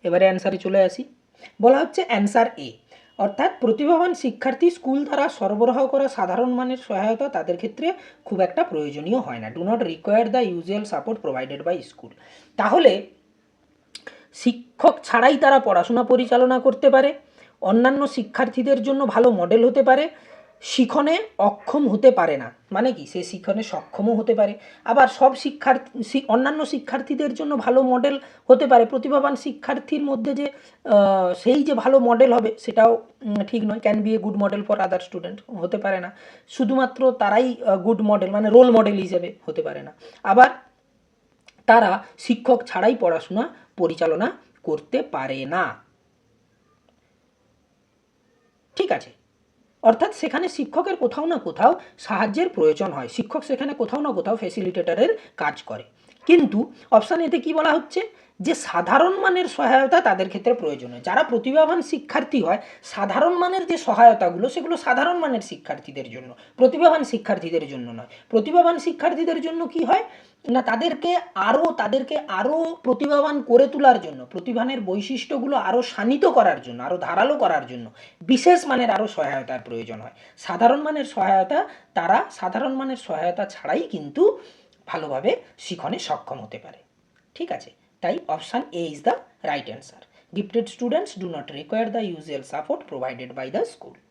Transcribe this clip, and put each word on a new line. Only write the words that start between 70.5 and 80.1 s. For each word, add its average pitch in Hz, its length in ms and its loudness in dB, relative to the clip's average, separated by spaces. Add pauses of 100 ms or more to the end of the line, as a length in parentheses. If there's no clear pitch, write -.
তাদেরকে 320 540 -2 (180)
আরও, 220 300 2
তাদেরকে 254 540 -2
আরও 294 640 -4
প্রতিভাবান 285 600 0
করে 240 240 6
তোলার 262 340 4
জন্য, 139 260 -14
প্রতিভানের 233 540 -6
বৈশিষ্ট্যগুলো 240 760 -6
আরও 233 260 0
শানিত 240 440 0
করার 208 360 4
জন্য, 120 200 -12
আরও 170 160 -6
ধারালো 202 380 0
করার 165 300 0
জন্য 120 240 -14 (320)
বিশেষ 311 440 4
মানের 247 240 0
আরও 208 160 0
সহায়তার 131 580 -6
প্রয়োজন 113 360 -12
হয়। 120 120 -18 (240)